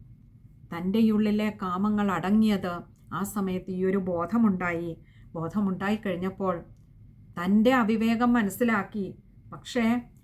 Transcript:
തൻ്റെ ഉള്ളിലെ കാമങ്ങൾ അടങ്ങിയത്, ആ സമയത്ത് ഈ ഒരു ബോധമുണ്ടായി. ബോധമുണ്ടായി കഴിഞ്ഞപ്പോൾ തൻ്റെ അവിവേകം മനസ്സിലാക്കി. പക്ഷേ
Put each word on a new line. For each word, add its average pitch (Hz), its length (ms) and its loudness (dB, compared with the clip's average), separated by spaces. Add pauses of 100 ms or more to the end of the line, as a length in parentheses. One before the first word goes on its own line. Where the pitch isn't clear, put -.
(720)
തൻ്റെ 180 280 -2 (120)
ഉള്ളിലെ 214 360 0 (140)
കാമങ്ങൾ 202 540 0
അടങ്ങിയത്, 190 580 2 (380)
ആ 170 100 -4 (120)
സമയത്ത് 185 360 -4
ഈ 185 140 -2
ഒരു 190 140 2
ബോധമുണ്ടായി. 180 1000 0 (360)
ബോധമുണ്ടായി 190 720 -2
കഴിഞ്ഞപ്പോൾ 185 600 -4 (720)
തൻ്റെ 208 360 4 (100)
അവിവേകം 226 500 2
മനസ്സിലാക്കി. 208 840 0 (360)
പക്ഷേ 233 500 -2 (220)